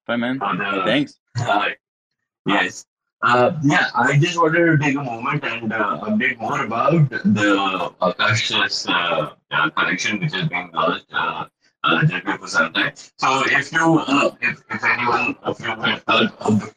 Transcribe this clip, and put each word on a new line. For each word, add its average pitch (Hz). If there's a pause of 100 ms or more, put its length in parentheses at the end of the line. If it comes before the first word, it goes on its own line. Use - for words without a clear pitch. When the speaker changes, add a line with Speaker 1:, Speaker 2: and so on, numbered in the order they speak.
Speaker 1:
Fine, 120
man. 127
Speaker 2:
On, 101
uh, 98
Speaker 1:
Thanks. 131 (160)
Speaker 2:
hi. 104 (720)
Yes. 98 (360)
Uh, 123 (120)
yeah, -
I 139
just 165
wanted 170
to 160
take 139
a 143
moment 131
and, 117
uh, 101
update 107
more 131
about 131
the 98 (100)
Akash's, -
uh, 85 (200)
uh, -
collection, -
which 160
has 90
been -
launched, 80
uh, - (360)
uh, -
J -
P -
for -
some -
time. - (240)
So 135
if 135
you, 165
uh, - (100)
if, -
if -
anyone -
of -
you -
have 110
heard -
of 107
the -